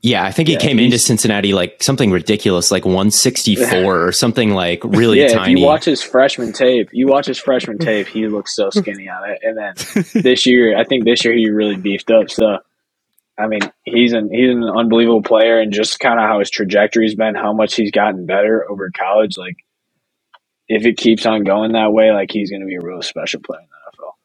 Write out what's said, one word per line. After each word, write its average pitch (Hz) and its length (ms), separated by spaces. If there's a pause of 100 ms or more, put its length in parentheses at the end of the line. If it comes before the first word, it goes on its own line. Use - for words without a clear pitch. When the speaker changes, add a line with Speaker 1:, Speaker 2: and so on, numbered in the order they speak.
Speaker 1:
Yeah, 113 200
I 95 80
think 165 160
he 160 60
Speaker 2:
Yeah, 123 60
Speaker 1:
came 143 180
into 120 140
Speaker 2:
he's 120 140
Speaker 1:
Cincinnati, 101 500
like, 90 260
something 127 300
ridiculous, 92 580
like, 92 160
one 95 240
sixty-four 101 920
Speaker 2:
<laughs> 87 60
Speaker 1:
or 90 40
something, 113 400
like, 87 320
really 120 380
Speaker 2:
Yeah, 139 80
Speaker 1:
tiny. 110 240
Speaker 2:
if - 60
you 139 60
watch 151 200
his 147 180
freshman 127 500
tape, 127 380
you 127 160
watch 139 180
his 131 140
freshman 120 400
tape, 110 260
he 110 220
looks 104 280
so 98 140
skinny 98 400
on 92 180
it. - 140
And 113 160
then 101 160 (400)
Speaker 1:
<laughs> 196 100
Speaker 2:
this 127 220
year, 120 320
I 113 60
think 127 200
this 120 220
year 117 80
he 113 160
really 104 280
beefed 98 340
up. 110 180
So, 107 300 (800)
I 107 80
mean, 107 140 (240)
he's 120 280
an, 107 180
he's 127 200
an 120 120
unbelievable 113 600
player, 113 360
and 107 140
just 107 260
kinda 117 220
how 107 180
his 101 120
trajectory's 107 640
been, 110 180
how 104 200
much 110 200
he's 104 180
gotten 101 360
better 104 420
over 98 260
college. 98 400
Like, 92 220 (1120)
if 110 160
it 117 120
keeps 113 280
on 110 180
going 107 280
that 110 200
way, 110 200
like, 98 200
he's 101 200
gonna 95 160
be 92 80
a 90 60
real 87 200
special - 400
player - 200
in - 60
the - 80
N - 180
F - 60
L. - 260